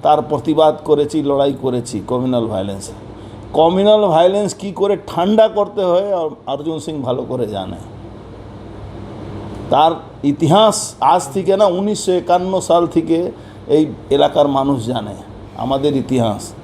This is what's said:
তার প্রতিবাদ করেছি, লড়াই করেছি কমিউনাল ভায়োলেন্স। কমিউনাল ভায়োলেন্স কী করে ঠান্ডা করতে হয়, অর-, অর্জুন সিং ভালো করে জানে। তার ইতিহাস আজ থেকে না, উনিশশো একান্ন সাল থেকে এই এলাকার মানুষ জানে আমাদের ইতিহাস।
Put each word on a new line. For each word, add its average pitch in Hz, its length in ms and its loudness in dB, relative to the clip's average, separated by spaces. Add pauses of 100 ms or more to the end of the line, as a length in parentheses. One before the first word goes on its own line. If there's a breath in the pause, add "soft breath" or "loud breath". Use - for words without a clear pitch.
তার 151 200 4
প্রতিবাদ 156 520 2 (100)
করেছি, 147 380 2
লড়াই 139 400 2
করেছি 123 440 -2
কমিউনাল 123 400 0
ভায়োলেন্স। 98 440 -6 (640 loud breath)
কমিউনাল 196 560 4
ভায়োলেন্স 185 460 4
কী 196 180 -10
করে 196 240 0 (100)
ঠান্ডা 214 420 4
করতে 202 360 -2
হয়, 190 300 2
অর-, 156 200 -2 (120)
অর্জুন 147 320 -4
সিং 151 240 -6
ভালো 123 260 -2
করে 123 180 -2
জানে। 95 300 -8 (1900)
তার 156 220 4 (300)
ইতিহাস 180 760 2
আজ 165 320 4
থেকে 190 240 0
না, 208 100 4
উনিশশো 196 460 0
একান্ন 180 480 0
সাল 170 260 4
থেকে 165 460 0 (360 loud breath)
এই 156 180 4 (240)
এলাকার 147 380 4
মানুষ 135 380 0
জানে 107 280 -6 (420)
আমাদের 135 400 0
ইতিহাস। 117 560 -2 (120)